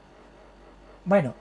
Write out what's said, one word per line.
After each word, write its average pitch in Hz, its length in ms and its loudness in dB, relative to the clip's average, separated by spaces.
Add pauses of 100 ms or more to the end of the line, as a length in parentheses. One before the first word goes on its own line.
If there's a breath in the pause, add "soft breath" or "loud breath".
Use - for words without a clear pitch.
(1040)
Bueno, 180 360 0